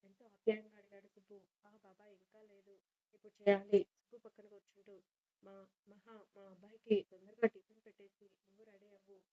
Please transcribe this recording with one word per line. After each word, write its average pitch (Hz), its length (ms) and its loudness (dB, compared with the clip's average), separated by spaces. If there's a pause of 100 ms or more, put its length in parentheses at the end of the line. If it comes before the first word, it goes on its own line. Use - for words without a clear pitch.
ఎంతో 196 200 -20
ఆప్యాయంగా 214 520 -2
అడిగాడు 202 300 -20
సుబ్బు. 196 340 -20 (260)
"ఆ 208 100 -20
బాబాయ్, 202 360 -20
ఇంకా 190 300 -20
లేదు, 196 360 -20 (360)
ఇప్పుడు 208 280 -20
చేయాలి." 202 400 6
సుబ్బు - 360 -14
పక్కన 214 280 -20
కూర్చుంటూ, 196 560 -20 (400)
"మా, 196 260 -20 (200)
మహా, 208 380 -20 (100)
మా 196 100 -18
అబ్బాయికి 202 640 -2
తొందరగా 202 360 -2
టిఫిన్ 220 400 -4
పెట్టేసి 202 380 -20
నువ్వు 196 400 -20
రెడీ 202 220 -20
అవ్వు." 196 300 -20 (160)